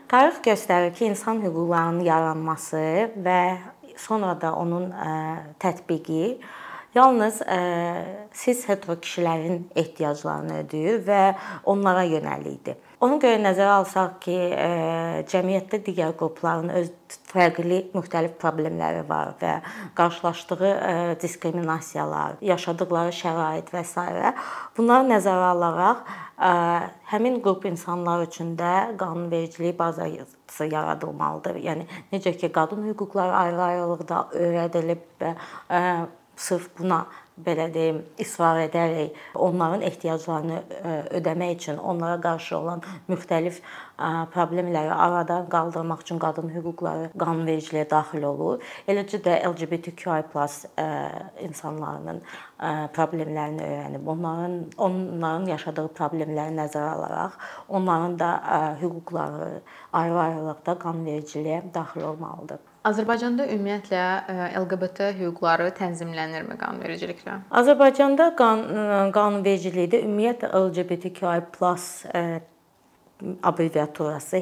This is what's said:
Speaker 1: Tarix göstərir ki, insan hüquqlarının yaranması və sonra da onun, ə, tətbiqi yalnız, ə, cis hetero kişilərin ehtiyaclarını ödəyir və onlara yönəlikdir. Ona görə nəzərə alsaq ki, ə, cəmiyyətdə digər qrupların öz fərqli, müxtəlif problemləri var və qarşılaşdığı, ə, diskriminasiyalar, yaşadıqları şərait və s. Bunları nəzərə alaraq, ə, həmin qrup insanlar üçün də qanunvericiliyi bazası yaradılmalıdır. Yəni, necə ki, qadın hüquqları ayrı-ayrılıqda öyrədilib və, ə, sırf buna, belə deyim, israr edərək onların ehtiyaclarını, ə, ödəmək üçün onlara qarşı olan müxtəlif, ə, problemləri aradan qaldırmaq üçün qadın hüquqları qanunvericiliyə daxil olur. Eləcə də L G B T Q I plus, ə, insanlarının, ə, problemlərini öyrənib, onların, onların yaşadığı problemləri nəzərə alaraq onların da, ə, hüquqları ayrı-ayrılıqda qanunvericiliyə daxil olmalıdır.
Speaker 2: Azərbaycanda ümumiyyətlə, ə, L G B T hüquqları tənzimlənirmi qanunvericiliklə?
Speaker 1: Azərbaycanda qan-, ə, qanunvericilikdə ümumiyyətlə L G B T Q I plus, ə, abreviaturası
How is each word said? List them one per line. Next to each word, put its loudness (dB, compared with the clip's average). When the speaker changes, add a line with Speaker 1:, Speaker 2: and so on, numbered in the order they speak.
Speaker 1:
Tarix 8
göstərir 4
ki, 0
insan -2
hüquqlarının 2
yaranması 0
və 4
sonra -2
da 0
onun, -2
ə, -4
tətbiqi -2
yalnız, 6
ə, 0
cis 0
hetero -2
kişilərin 0
ehtiyaclarını -2
ödəyir -2
və 4
onlara 4
yönəlikdir. -4
Ona 4
görə 6
nəzərə 6
alsaq 0
ki, -2
ə, 2
cəmiyyətdə 0
digər -2
qrupların -2
öz 0
fərqli, 4
müxtəlif -2
problemləri 0
var -2
və 0
qarşılaşdığı, 0
ə, 0
diskriminasiyalar, -4
yaşadıqları 0
şərait -2
və -6
s. -4
Bunları 6
nəzərə 4
alaraq, 2
ə, 6
həmin 2
qrup 0
insanlar -2
üçün -6
də 0
qanunvericiliyi -2
bazası -4
yaradılmalıdır. -2
Yəni, -4
necə -2
ki, -2
qadın 0
hüquqları 0
ayrı-ayrılıqda 0
öyrədilib 0
və, -4
ə, 2
sırf -2
buna, 2
belə 0
deyim, 2
israr 4
edərək 0
onların 2
ehtiyaclarını, -2
ə, -8
ödəmək 0
üçün -8
onlara -2
qarşı -2
olan -4
müxtəlif, -2
ə, -2
problemləri 0
aradan 2
qaldırmaq -2
üçün -4
qadın -2
hüquqları -4
qanunvericiliyə -2
daxil 0
olur. -2
Eləcə 0
də 4
L -2
G -4
B -2
T -12
Q -4
I 0
plus, -2
ə, 0
insanlarının, -8
ə, -4
problemlərini -2
öyrənib, -8
onların, -4
onların -2
yaşadığı -6
problemləri -4
nəzərə -4
alaraq -4
onların 0
da, 0
ə, 0
hüquqları -6
ayrı-ayrılıqda 0
qanunvericiliyə -4
daxil -6
olmalıdır. -12
Speaker 2:
Azərbaycanda 2
ümumiyyətlə, 0
ə, -4
L -2
G 0
B -2
T 0
hüquqları 2
tənzimlənirmi -6
qanunvericiliklə? -6
Speaker 1:
Azərbaycanda 8
qan-, 6
ə, 2
qanunvericilikdə 4
ümumiyyətlə 0
L 4
G -2
B -2
T -6
Q -4
I 2
plus, 0
ə, -2
abreviaturası 0